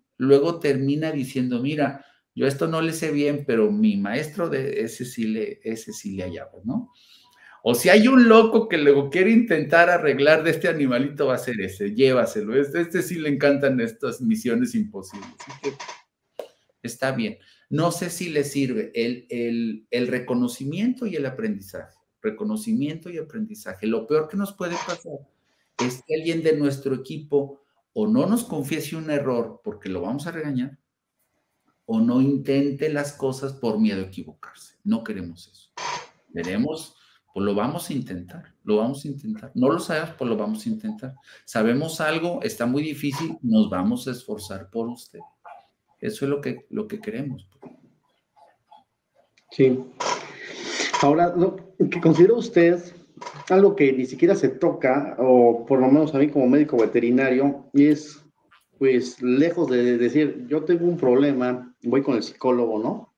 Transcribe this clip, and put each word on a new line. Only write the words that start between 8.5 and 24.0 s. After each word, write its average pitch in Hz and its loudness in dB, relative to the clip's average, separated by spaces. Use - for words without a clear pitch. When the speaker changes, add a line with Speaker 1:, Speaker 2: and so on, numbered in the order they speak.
Speaker 1:
que 170 0
luego 139 4
quiere 190 2
intentar 175 4
arreglar 156 4
de 170 2
este - -2
animalito, 143 0
va 127 2
a - -4
ser 117 -6
ese, 101 -6
llévaselo. 117 2
Este, 143 -2
este 170 -2
sí 170 -6
le 151 -4
encantan 139 2
estas 113 -6
misiones 117 -2
imposibles. 101 -8
Así - -20
que 139 -6
está 131 -6
bien. 117 -6
No 165 0
sé 170 -6
si 175 -8
le 147 0
sirve 127 -4
el, 120 -4
el, 117 -4
el 123 -2
reconocimiento 135 -4
y 175 -6
el 143 -4
aprendizaje. 107 -10
Reconocimiento 113 -4
y 170 -10
aprendizaje. 107 -12
Lo 110 -4